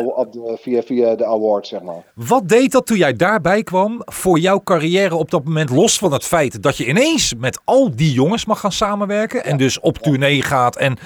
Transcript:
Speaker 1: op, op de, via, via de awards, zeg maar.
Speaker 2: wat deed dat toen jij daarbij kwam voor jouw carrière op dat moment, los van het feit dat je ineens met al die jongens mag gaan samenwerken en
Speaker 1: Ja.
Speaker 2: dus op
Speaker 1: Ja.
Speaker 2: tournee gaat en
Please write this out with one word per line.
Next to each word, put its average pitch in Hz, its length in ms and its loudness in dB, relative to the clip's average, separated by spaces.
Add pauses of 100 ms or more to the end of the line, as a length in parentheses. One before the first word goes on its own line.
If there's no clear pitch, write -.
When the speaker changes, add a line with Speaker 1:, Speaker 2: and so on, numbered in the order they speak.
Speaker 1:
op, 127 100 -6
op 117 160 -4
de, 117 280 -8
via, 120 220 -2
via 117 320 0
de 113 100 -2
awards, 107 440 0
zeg 98 140 -10
maar. 85 320 -14
Speaker 2:
wat 175 340 0
deed 233 240 4
dat 262 140 2
toen 226 100 0
jij 156 160 2
daarbij 190 500 0
kwam 214 420 -2
voor - 340 0
jouw 190 240 2
carrière 175 520 0
op 165 160 -2
dat 156 140 0
moment, 156 260 -2
los 185 280 4
van 180 140 0
het 127 120 -2
feit 139 380 -2
dat 139 140 0
je 131 100 -4
ineens 247 520 0
met 120 260 -4
al 233 320 2
die 151 160 2
jongens 151 320 0
mag 214 160 -2
gaan 196 120 -4
samenwerken 208 720 -2
en - 60 -4
Speaker 1:
Ja. 147 60 0
Speaker 2:
dus 131 240 0
op - 160 0
Speaker 1:
Ja. - 60 -18
Speaker 2:
tournee 139 400 2
gaat 131 340 0
en 135 300 -2